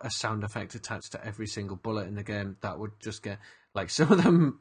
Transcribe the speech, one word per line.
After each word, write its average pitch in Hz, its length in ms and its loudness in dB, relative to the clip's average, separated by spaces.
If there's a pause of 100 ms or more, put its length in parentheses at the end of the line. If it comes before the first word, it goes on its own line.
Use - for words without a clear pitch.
a 113 100 -6
sound 110 340 -2
effect 101 300 -6
attached - 380 -10
to - 120 -10
every 107 220 -8
single 101 300 -6
bullet 107 320 -4
in 101 60 -8
the 101 80 -6
game. 101 400 -6
That 95 160 -6
would 107 220 -8
just 107 220 -10
get, 104 160 -8 (360)
like, 95 160 -4
<laughs> - 80 -2
some 151 120 6
of 185 120 8
them, 170 380 6